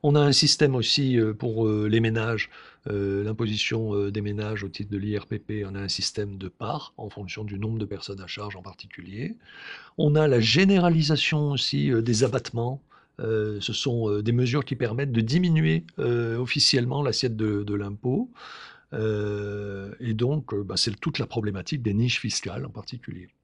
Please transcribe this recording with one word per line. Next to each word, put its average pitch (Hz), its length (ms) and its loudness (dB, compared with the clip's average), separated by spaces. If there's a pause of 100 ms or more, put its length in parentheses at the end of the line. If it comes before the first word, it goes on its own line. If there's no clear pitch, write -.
On 147 120 6
a 147 60 8
un 143 120 6
système 143 420 4
aussi, 127 440 2
euh, 107 160 4
pour, 113 320 0
euh, 107 200 2
les 110 140 4
ménages, 113 480 0 (380)
euh, 101 360 -2
l'imposition, 110 720 -2
euh, 101 160 0
des 104 120 -4
ménages 104 420 -4
au 98 40 -8
titre 101 220 -10
de 104 60 -2
l'I 104 220 -2
R - 80 -8
P 107 120 -6
P, 104 280 -6
on 95 80 -10
a 98 60 -8
un 98 80 -6
système 101 500 -4
de 95 100 -8
parts 104 480 -8
en 107 140 -12
fonction 104 340 -10
du 101 140 -8
nombre 110 200 -2
de 107 60 -4
personnes 98 380 -10
à 87 40 -14
charge 104 300 -10
en 90 60 -16
particulier. 101 760 -12 (600)
On 151 160 4
a 156 120 6
la 127 140 6
généralisation 156 1080 4
aussi, 139 420 0
euh, 117 80 4
des 117 240 4
abattements. 123 580 -2 (360)
Euh, 107 420 -2
ce 113 140 -6
sont, 117 340 0
euh, 104 140 2
des 113 100 2
mesures 123 320 2
qui - 100 -4
permettent 123 380 -2
de 117 80 4
diminuer, 160 640 4 (140)
euh, 120 400 0
officiellement 127 640 0
l'assiette 117 340 -2
de, 104 260 0
de 101 120 -4
l'impôt. 123 560 -4 (640)
Euh, 104 1080 -4
et 117 140 -2
donc, 127 400 0
euh, 101 100 -2
bah, 92 140 -4
c'est 107 200 -2
toute - 200 -4
la 113 80 -2
problématique 107 560 -4
des 110 100 0
niches 120 280 2
fiscales 92 440 -6
en 92 60 -10
particulier. 104 580 -14 (160)